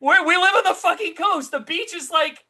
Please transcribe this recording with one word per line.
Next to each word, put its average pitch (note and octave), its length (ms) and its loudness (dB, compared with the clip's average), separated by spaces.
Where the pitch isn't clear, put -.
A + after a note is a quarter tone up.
We're, D#4+ 260 4
we E4+ 100 2
live F#4+ 180 4
on A#4+ 100 4
the F#4 100 2
fucking F4 400 -4
coast. E4 360 -2
The C#4 100 -6
beach F4+ 340 -8
is, C#4+ 160 -12
like D#4 400 -2